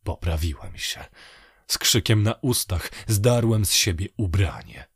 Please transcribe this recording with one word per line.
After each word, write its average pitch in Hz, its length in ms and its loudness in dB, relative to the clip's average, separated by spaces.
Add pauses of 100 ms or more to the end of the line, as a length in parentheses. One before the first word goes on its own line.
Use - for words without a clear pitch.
Poprawiłem 80 720 -4
się. - 280 -8 (600)
Z - 100 -4
krzykiem 107 460 4
na 110 100 2
ustach - 580 -2 (160)
zdarłem 113 580 4
z - 80 0
siebie 90 340 0 (100)
ubranie. 92 680 -2 (100)